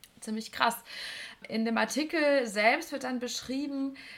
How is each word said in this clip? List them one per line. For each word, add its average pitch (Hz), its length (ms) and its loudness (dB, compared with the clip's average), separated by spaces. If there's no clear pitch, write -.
Ziemlich 220 320 -6
krass. 233 240 2
In 226 160 0
dem 226 120 2
Artikel 285 720 4
selbst 226 460 4
wird 262 100 -4
dann 254 160 -2
beschrieben, 269 800 -4